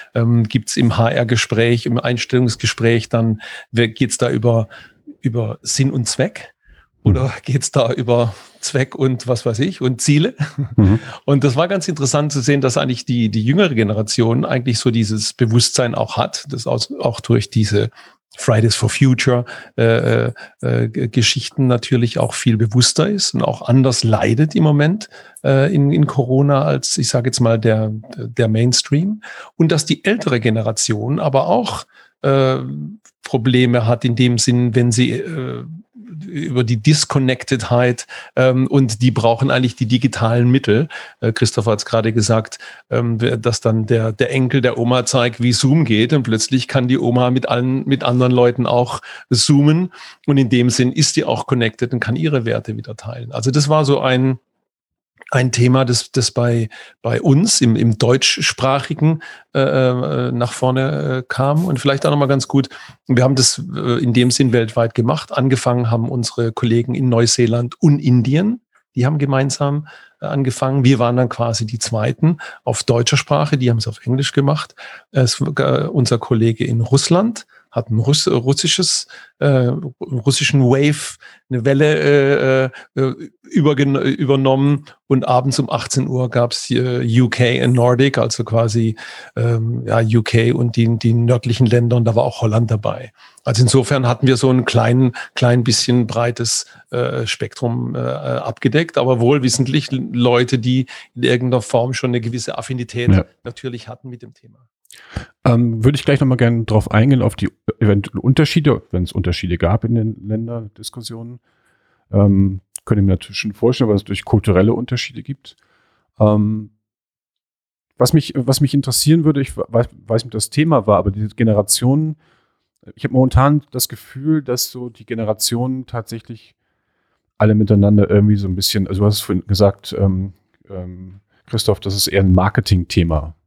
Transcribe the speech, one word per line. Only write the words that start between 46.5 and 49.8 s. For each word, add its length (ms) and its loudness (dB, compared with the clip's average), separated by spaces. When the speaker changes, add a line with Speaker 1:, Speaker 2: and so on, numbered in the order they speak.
Speaker 1:
kann 220 0
die 100 2
Oma 320 2
mit 180 0
allen, 380 -2
mit 160 0
anderen 300 2
Leuten 340 2
auch 340 -2
zoomen 640 2